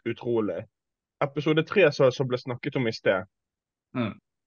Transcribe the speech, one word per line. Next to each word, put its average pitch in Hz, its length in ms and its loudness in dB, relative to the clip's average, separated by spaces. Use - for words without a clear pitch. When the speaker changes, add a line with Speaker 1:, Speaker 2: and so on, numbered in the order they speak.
Speaker 1:
utrolig. 110 540 -4
Episode 151 440 0
tre, 175 240 6
som, 135 200 4
som 131 160 -2
ble 123 120 -2
snakket 127 400 -8
om 120 80 0
i 113 80 -2
sted, 95 320 0
Speaker 2:
Mm. 117 180 -4